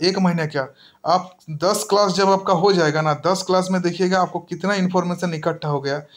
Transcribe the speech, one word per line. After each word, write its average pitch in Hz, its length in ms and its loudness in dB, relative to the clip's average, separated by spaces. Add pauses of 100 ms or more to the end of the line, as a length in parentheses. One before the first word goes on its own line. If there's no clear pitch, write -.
एक 190 160 0
महीना 170 260 0
क्या, 143 220 -4 (380)
आप 180 320 0 (120)
दस 185 400 -2
क्लास 196 220 4
जब 190 180 2
आपका 190 240 2
हो 190 200 4
जाएगा 156 280 2
ना, 156 120 2
दस 180 340 -2
क्लास 185 240 2
में 185 100 0
देखिएगा 180 400 0
आपको 175 180 -4
कितना 175 340 -4
इन्फॉर्मेशन 175 600 -2
इकट्ठा 160 360 -4
हो 143 120 -2
गया। 139 180 -4 (180)